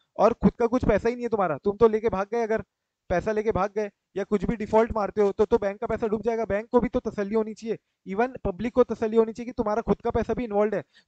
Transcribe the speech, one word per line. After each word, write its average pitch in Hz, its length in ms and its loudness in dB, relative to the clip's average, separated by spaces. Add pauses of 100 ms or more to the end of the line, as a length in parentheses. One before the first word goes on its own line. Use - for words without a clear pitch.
(180)
और 220 140 6
खुद - 200 2
का 240 140 0
कुछ 247 180 0
पैसा 220 240 2
ही 240 60 0
नहीं 240 100 -8
है 233 40 -4
तुम्हारा, 185 300 0
तुम 202 180 -2
तो 226 120 8
लेके 220 200 2
भाग 196 240 -2
गए, 233 100 0
अगर 214 200 -2 (460)
पैसा 180 240 0
लेके 214 200 0
भाग 190 240 0
गए 208 140 -4 (260)
या 196 80 -4
कुछ 202 200 -2
भी 233 120 -2
default 220 360 2
मारते 208 280 -4
हो 202 120 4
तो, 214 120 2
तो 233 140 2
bank 202 220 -4
का 233 60 -6
पैसा 226 200 -4
डूब 214 160 -2
जाएगा। 226 220 -2
Bank 202 240 -4
को 240 120 4
भी 226 80 -2
तो 247 120 -2
तसल्ली 202 340 -6
होनी 220 200 -2
चाहिए, 220 240 -8 (280)
even 233 320 -2
public 196 360 -6
को 247 100 6
तसल्ली 226 320 -2
होनी 226 160 4
चाहिए 240 140 -12
कि 247 60 -12
तुम्हारा 214 300 -2
खुद - 180 0
का 233 100 -2
पैसा 233 240 -2
भी 247 100 -4
इन्वॉल्व 208 300 0
है, 160 80 -4 (260)